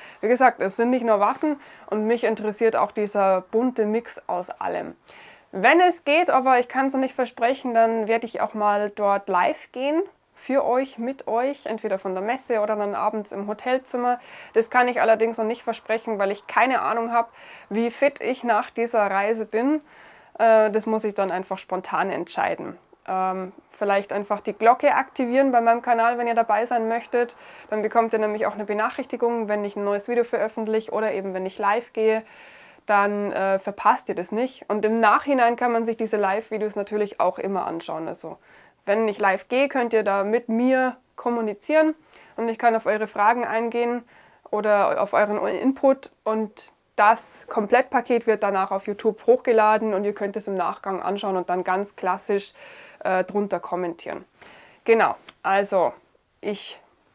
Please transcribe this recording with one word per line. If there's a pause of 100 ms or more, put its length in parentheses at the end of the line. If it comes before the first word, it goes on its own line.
(200)
Wie
gesagt,
es
sind
nicht
nur
Waffen (280)
und
mich
interessiert
auch
dieser (100)
bunte
Mix
aus
allem. (540)
Wenn
es
geht,
aber
ich
kann's
noch
nicht
versprechen,
dann
werde
ich
auch
mal
dort
live
gehen, (340)
für
euch,
mit
euch,
entweder
von
der
Messe
oder
dann
abends
im
Hotelzimmer. (340)
Das
kann
ich
allerdings
noch
nicht
versprechen,
weil
ich
keine
Ahnung
hab, (380)
wie
fit
ich
nach
dieser
Reise
bin. (560)
Äh,
das
muss
ich
dann
einfach
spontan
entscheiden. (280)
Ähm, (260)
vielleicht
einfach
die
Glocke
aktivieren
bei
meinem
Kanal,
wenn
ihr
dabei
sein
möchtet. (340)
Dann
bekommt
ihr
nämlich
auch
eine
Benachrichtigung,
wenn
ich
ein
neues
Video
veröffentliche
oder
eben
wenn
ich
live
gehe, (640)
dann,
äh,
verpasst
ihr
das
nicht.
Und
im
Nachhinein
kann
man
sich
diese
Live-Videos
natürlich
auch
immer
anschauen.
Also (480)
wenn
ich
live
gehe,
könnt
ihr
da
mit
mir (180)
kommunizieren (440)
und
ich
kann
auf
eure
Fragen
eingehen (460)
oder
auf
euren
Input (120)
und (240)
das
Komplettpaket
wird
danach
auf
YouTube
hochgeladen
und
ihr
könnt
es
im
Nachgang
anschauen
und
dann
ganz
klassisch, (500)
äh,
drunter
kommentieren. (600)
Genau, (280)
also (480)
ich (340)